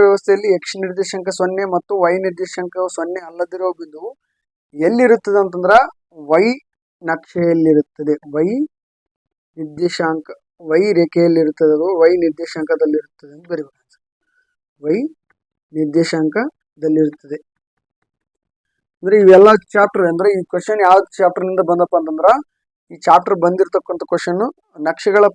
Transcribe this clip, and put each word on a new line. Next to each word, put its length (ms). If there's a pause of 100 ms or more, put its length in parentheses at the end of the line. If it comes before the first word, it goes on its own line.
ವ್ಯವಸ್ಥೆಯಲ್ಲಿ 540
ಎಕ್ಸ್ 260
ನಿರ್ದೇಶಾಂಕ 540
ಸೊನ್ನೆ 260 (100)
ಮತ್ತು 200 (100)
ವೈ 80 (140)
ನಿರ್ದೇಶಾಂಕ 600 (100)
ಸೊನ್ನೆ 240 (100)
ಅಲ್ಲದಿರೋ 380 (120)
ಬಿಂದುವು 300 (680)
ಎಲ್ಲಿರುತ್ತದೆ 680
ಅಂತಂದ್ರ 320 (580)
ವೈ 140 (560)
ನಕ್ಷೆಯಲ್ಲಿರುತ್ತದೆ. 1120 (200)
ವೈ 120 (1080)
ನಿರ್ದೇಶಾಂಕ, 720 (420)
ವೈ 120 (180)
ರೇಖೆಯಲ್ಲಿರುತ್ತದೆ, 800
ಅದು 100 (140)
ವೈ 100 (120)
ನಿರ್ದೇಶಾಂಕದಲ್ಲಿರುತ್ತದೆ 1120
ಅಂತ 160
ಬರಿಬೇಕು. 240 (1040)
ವೈ 160 (760)
ನಿರ್ದೇಶಾಂಕ 640 (460)
ದಲ್ಲಿರುತ್ತದೆ. 540 (1600)
ಅಂದ್ರೆ 220
ಇವೆಲ್ಲ 260 (240)
ಚಾಪ್ಟರ್, 380
ಅಂದ್ರೆ 260
ಈ 20 (140)
ಕ್ವಶನ್ 340
ಯಾವ 120 (180)
ಚಾಪ್ಟರ್ 320
ನಿಂದ 220
ಬಂದಪ್ಪ 280
ಅಂತಂದ್ರ 300 (640)
ಈ 20 (120)
ಚಾಪ್ಟರ್ 360
ಬಂದಿರತಕ್ಕಂಥ 680
ಕ್ವಶನ್ 320 (440)
ನಕ್ಷೆಗಳ 480